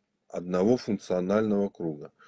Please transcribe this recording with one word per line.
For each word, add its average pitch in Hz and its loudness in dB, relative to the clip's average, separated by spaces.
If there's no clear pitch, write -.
одного 90 2
функционального 101 0
круга. 76 -8